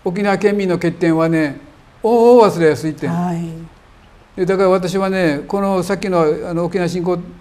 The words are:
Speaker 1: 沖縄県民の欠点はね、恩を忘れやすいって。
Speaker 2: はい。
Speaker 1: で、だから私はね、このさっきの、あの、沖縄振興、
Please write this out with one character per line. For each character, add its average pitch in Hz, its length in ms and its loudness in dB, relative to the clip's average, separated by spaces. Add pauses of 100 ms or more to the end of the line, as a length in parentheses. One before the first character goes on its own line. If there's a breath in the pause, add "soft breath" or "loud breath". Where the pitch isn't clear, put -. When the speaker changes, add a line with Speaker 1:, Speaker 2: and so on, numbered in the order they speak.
Speaker 1:
沖 185 180 -4
縄 202 160 0
県 208 200 2
民 196 100 -2
の 175 80 0
欠 175 160 -2
点 165 240 0
は 165 140 2
ね、 156 320 -2 (420)
恩 240 340 6
を 226 60 8
忘 170 160 2
れ 165 80 4
や 151 80 4
す - 140 -8
い - 20 -4
っ - 20 -8
て。 156 140 -6
Speaker 2:
は 175 260 -4
い。 170 60 -6 (960)
Speaker 1:
で、 185 100 -2
だ 190 120 0
か 196 60 2
ら 185 60 4
私 185 280 0
は 190 120 -2
ね、 165 380 -2
こ 196 140 -2
の 196 200 0
さ 185 120 -4
っ 185 40 -2
き 196 120 -6
の、 170 140 2
あ 160 300 -2
の、 170 120 -2
沖 180 120 -4
縄 175 120 -2
振 175 160 -4
興、 175 140 -2 (220)